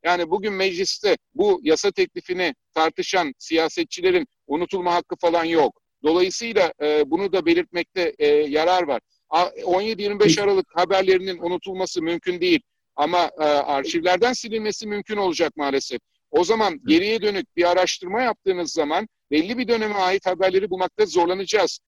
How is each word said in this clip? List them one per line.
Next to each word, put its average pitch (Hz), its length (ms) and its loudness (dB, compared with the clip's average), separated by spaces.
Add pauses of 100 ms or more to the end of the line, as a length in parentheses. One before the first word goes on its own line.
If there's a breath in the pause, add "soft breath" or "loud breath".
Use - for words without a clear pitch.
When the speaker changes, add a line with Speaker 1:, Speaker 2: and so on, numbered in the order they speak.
Speaker 1:
Yani 175 260 0
bugün 202 220 -2
mecliste 190 640 0 (180)
bu 196 280 2
yasa 160 280 2
teklifini 180 640 -4 (200)
tartışan 160 640 0
siyasetçilerin 165 880 -2 (200)
unutulma 175 480 -2
hakkı 175 260 -4
falan 170 240 0
yok. 160 360 0 (220)
Dolayısıyla, 185 720 0 (100)
e, 151 280 2
bunu 175 220 -2
da 175 140 0
belirtmekte, 170 720 -2
e, 147 80 2
yarar 151 560 2
var. 139 180 -2 (300)
A-, 170 200 2 (140)
on 185 160 2
yedi 214 220 -4
yirmi 202 180 -2
beş 208 60 6 (100)
Speaker 2:
Peki. 202 60 -2
Speaker 1:
Aralık 196 340 0
haberlerinin 185 600 2
unutulması 180 640 -6
mümkün 170 380 -4
değil. 175 200 2 (360)
Ama, 165 420 0
e, 156 60 -2
arşivlerden 160 880 2
silinmesi 220 540 -6
mümkün 208 300 -6
olacak 170 400 0
maalesef. 135 440 -2 (300)
O 165 140 2
zaman 208 280 0
Speaker 2:
Evet. 147 160 -10
Speaker 1:
geriye 190 340 2
dönük 202 340 -4
bir 175 140 2
araştırma 185 520 0
yaptığınız 190 500 -2
zaman 160 360 -2 (220)
belli 175 280 0
bir 220 100 -4
döneme 220 260 0
ait 190 320 0
haberleri 185 440 2
bulmakta 185 360 0
zorlanacağız. 180 800 0